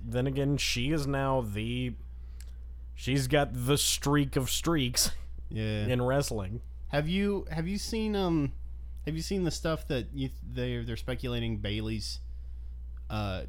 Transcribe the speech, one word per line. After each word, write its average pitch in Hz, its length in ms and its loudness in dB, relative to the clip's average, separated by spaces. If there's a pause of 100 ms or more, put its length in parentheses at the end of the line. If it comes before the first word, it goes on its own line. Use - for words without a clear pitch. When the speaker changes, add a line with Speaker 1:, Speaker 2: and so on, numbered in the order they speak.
Speaker 1:
then 120 240 0
again, 139 300 2
she 123 340 2
is 147 140 2
now 135 340 2
the, 117 540 -2 (1000)
she's 135 320 2
got 143 220 6 (180)
the 143 120 6
streak 143 580 4
of 127 140 2
streaks 139 600 2 (380)
Speaker 2:
Yeah. 107 380 0
Speaker 1:
in 123 160 4
wrestling. 117 580 0 (280)
Speaker 2:
Have 147 200 0
you, 196 420 2
have 160 160 -2
you 196 120 -2
seen, 214 360 0
um, 165 380 4 (520)
have 151 120 -2
you 160 60 -2
seen 196 200 0
the 165 80 2
stuff 160 380 -2
that 123 260 0
you, 135 160 -2 (180)
they're, 123 360 -2
they're 113 120 -2
speculating 120 600 0
Bayley's 107 640 -2 (960)
uh, 98 340 -2